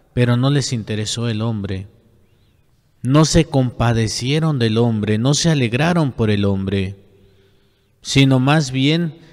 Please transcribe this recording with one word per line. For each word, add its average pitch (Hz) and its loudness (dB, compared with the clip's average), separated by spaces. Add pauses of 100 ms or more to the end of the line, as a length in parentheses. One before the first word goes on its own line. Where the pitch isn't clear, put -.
(140)
pero 120 2
no 131 2
les 139 -2
interesó 113 -6
el 107 -4
hombre. 98 -6 (1120)
No 143 4
se 156 2
compadecieron 127 -2
del 113 0
hombre, 107 0
no 135 2
se 160 0
alegraron 147 0
por 110 0
el 101 0
hombre, 98 -2 (1040)
sino 135 2
más 143 2
bien 147 -2 (140)